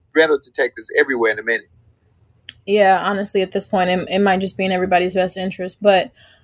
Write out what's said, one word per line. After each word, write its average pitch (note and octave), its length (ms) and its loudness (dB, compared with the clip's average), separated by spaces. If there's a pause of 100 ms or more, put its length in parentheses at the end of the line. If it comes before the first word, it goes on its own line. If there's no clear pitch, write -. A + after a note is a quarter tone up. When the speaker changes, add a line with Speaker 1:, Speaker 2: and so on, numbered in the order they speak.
(140)
Speaker 1:
metal D#3 280 4
detectors - 460 -6 (100)
everywhere B2 340 0
in G#2 60 -6
a G#2+ 60 -12
minute. A2+ 240 -4 (960)
Speaker 2:
Yeah, G3 400 4
honestly, G3+ 380 -2
at F#3+ 100 -6
this G3 140 -4
point, F#3 240 0
it, F3+ 180 -2
it F#3+ 120 -2
might G3 200 2
just F#3+ 160 -6
be F#3+ 80 -6
in F#3+ 80 -2
everybody's F3+ 420 0
best F#3 220 -2
interest. F#3 460 -8
But, F#3+ 300 4 (320)